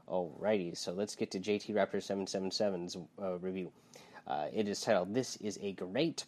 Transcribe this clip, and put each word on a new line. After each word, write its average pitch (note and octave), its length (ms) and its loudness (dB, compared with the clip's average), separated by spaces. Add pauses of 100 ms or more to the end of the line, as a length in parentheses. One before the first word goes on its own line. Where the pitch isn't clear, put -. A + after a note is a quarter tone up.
Alrighty, F2+ 640 2
so - 160 -4
let's G2+ 240 -2
get - 160 0
to G2 80 0
J G#2 200 2
T - 120 -6
Raptor G2 300 4
seven G2 240 0
seven F#2+ 240 0
seven's, F#2 480 0 (240)
uh, F#2 160 -2
review. F#2 340 -4 (540)
Uh, D2 260 0
it G#2 160 2
is G2 140 -2
titled, G2 320 4
"This B2 240 0
is G#2 240 -4
a G2 120 -2
great G#2 540 0